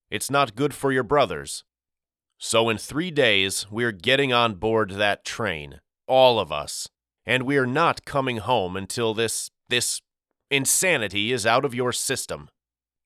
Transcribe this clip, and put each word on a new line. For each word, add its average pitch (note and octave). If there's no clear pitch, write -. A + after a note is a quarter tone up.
It's G2+
not C#3
good C#3
for C#3
your C3
brothers. F#2
So A2+
in G#2+
three E3
days, G2+
we're A#2
getting B2+
on A#2+
board G#2+
that G2+
train, D2+
all B2+
of E2
us, -
and B2+
we're C3+
not C#3
coming C3
home G2
until A2
this, A2
this A#2+
insanity B2
is A2
out B2
of B2+
your B2
system. D#2+